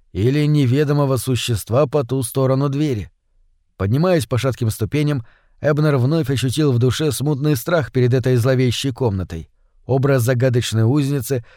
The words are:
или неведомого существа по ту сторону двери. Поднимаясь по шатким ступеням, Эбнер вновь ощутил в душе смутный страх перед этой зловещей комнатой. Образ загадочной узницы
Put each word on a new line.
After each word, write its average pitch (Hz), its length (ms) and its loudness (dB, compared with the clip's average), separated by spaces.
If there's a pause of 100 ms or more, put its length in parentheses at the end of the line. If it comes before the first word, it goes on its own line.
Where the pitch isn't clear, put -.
(120)
или 131 340 0
неведомого 143 720 2
существа 120 680 -2
по 143 180 0
ту 135 200 -4
сторону 135 440 0
двери. 135 440 -4 (640)
Поднимаясь 139 480 2
по 127 120 -2
шатким 117 340 -2
ступеням, 143 540 -2 (360)
Эбнер 147 360 2
вновь 139 320 0
ощутил 135 420 0
в 120 80 2
душе 131 320 0
смутный 147 440 -2
страх 160 360 -2
перед 123 220 2
этой 127 240 2
зловещей 127 540 0
комнатой. 95 580 -4 (360)
Образ 135 360 2
загадочной 120 640 0
узницы 135 600 0 (140)